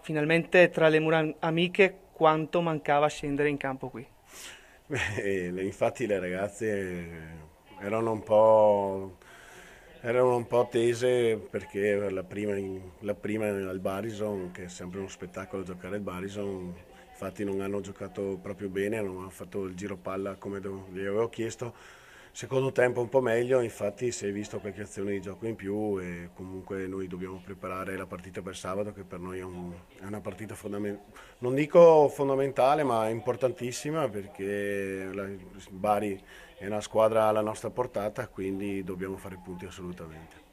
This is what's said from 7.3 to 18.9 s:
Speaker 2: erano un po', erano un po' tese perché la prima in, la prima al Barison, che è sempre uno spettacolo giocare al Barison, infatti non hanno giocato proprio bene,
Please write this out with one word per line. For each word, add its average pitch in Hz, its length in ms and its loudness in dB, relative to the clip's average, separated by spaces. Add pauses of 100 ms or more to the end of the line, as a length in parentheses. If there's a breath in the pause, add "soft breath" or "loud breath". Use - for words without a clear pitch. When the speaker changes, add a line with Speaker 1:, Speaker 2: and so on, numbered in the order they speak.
Speaker 2:
erano 110 320 -2
un 107 120 -4
po', 104 960 6 (840 loud breath)
erano 123 340 4
un 123 120 0
po' 120 220 4
tese 120 680 4
perché 101 760 0
la 95 140 -4
prima 101 320 -4
in, 95 240 -6 (200)
la 104 140 -2
prima 107 320 -2
al 98 320 -2
Barison, 101 720 -4
che 92 140 -12
è 87 40 -12
sempre 90 300 -10
uno 98 100 -8
spettacolo 95 540 -10
giocare 92 340 -8
al 104 60 -6
Barison, 95 720 -8 (360 loud breath)
infatti 98 340 -8
non 98 160 -2
hanno 98 200 -4
giocato 98 640 -6
proprio 98 280 -8
bene, 101 300 0